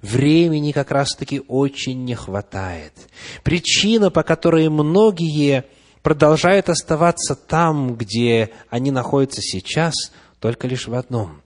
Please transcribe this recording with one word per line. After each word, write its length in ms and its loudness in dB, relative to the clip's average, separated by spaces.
Времени 680 2
как 200 -4
раз-таки 560 -4
очень 580 -4
не 80 -4
хватает. 800 -8
Причина, 680 2
по 100 2
которой 480 2
многие 960 2
продолжают 680 4
оставаться 640 0
там, 640 0
где 560 0
они 220 -2
находятся 500 0
сейчас, 520 -4
только 280 -4
лишь 200 -6
в 60 -8
одном. 520 -6